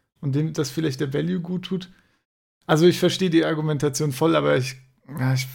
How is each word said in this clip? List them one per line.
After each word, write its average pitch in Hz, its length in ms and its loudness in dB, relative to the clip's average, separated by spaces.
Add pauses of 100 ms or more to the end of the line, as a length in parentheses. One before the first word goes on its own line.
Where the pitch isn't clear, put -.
(220)
und 135 140 -2
dem 156 180 0
das 151 180 -2
vielleicht 151 280 -4
der 139 140 -4
Value 170 280 -2
gut 180 240 -6
tut? - 260 -8 (760)
Also 160 180 4
ich 175 140 6
verstehe 185 300 2
die 160 160 4
Argumentation 151 640 0
voll, 160 240 2
aber 147 220 4
ich, 131 180 -2 (320)
ja, 131 260 -2
ich 131 220 -2